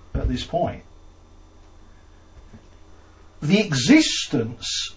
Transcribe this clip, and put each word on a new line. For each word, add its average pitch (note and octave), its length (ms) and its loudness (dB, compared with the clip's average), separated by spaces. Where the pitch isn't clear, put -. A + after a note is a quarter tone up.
at C3 160 -2
this B2 160 -4
point. - 380 -4
The F3+ 200 4
existence D3 1400 2